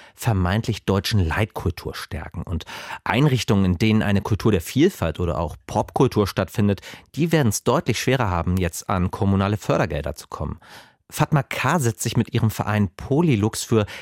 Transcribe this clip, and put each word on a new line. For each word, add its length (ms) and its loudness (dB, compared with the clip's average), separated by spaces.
vermeintlich 720 0
deutschen 420 2
Leitkultur 680 -4
stärken. 480 -10
Und 240 -8
Einrichtungen, 600 2
in 140 2
denen 240 4
eine 180 2
Kultur 320 0
der 80 2
Vielfalt 580 0
oder 200 -2
auch 180 -4
Popkultur 600 0
stattfindet, 560 0
die 180 -2
werden's 320 2
deutlich 340 2
schwerer 300 0
haben, 300 0
jetzt 320 -2
an 200 2
kommunale 460 2
Fördergelder 580 -2
zu 140 -20
kommen. 300 -8
Fatma 360 0
K. 340 -2
setzt 240 -2
sich 140 -2
mit 180 0
ihrem 160 2
Verein 460 0
Polylux 680 0
für 240 2